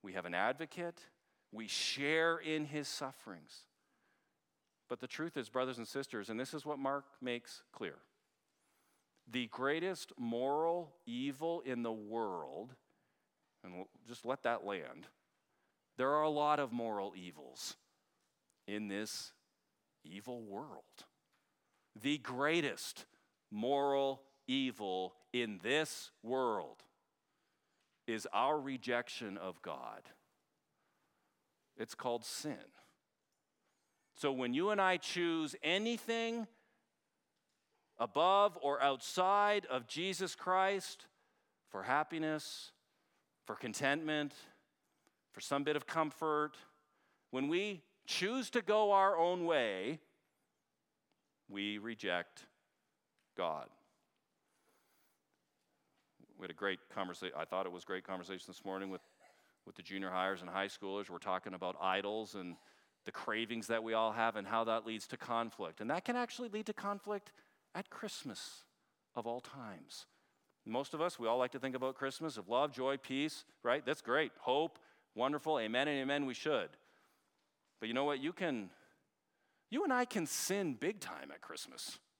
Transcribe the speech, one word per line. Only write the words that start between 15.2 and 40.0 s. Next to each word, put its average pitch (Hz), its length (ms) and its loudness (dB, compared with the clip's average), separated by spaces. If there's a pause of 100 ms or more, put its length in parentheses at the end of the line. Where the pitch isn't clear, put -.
there 131 120 4
are 151 120 4
a 156 80 4
lot 147 280 6
of 131 140 0
moral 107 440 -2
evils 80 600 -10 (920)
in 104 220 -4
this 104 440 -6 (720)
evil 104 380 -10
world. 107 400 -10 (1200)
The 143 160 0
greatest 139 840 0 (460)
moral 139 720 2 (260)
evil 107 640 0 (180)
in 110 300 0
this 143 480 0 (120)
world 110 600 0 (1200)
is 113 260 -4
our 131 260 4
rejection 120 800 -2
of 90 240 -8
God. 65 400 -8 (1700)
It's 110 180 -8
called 120 300 -2
sin. - 320 -4 (1600)
So 143 180 2
when 127 220 2
you 180 160 4
and 208 100 4
I 185 160 6
choose 165 680 0
anything 226 840 0 (1500)
above 175 600 6
or 143 220 4
outside 190 840 4
of 127 200 0
Jesus 175 480 -2